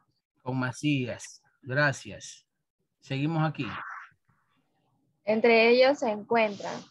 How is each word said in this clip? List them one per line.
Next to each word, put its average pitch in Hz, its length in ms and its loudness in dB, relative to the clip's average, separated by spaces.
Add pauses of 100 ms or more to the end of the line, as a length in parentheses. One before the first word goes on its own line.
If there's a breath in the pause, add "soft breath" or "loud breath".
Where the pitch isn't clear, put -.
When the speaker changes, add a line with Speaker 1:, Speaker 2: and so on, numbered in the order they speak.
(420)
Speaker 1:
Con 131 160 -4
Macías, 127 840 -4 (200)
gracias. 127 840 -4 (540)
Seguimos 156 480 -2
aquí. 139 180 -6 (1600)
Speaker 2:
Entre 226 460 4
ellos 254 300 6
se 240 100 0
encuentran 208 640 -2 (160)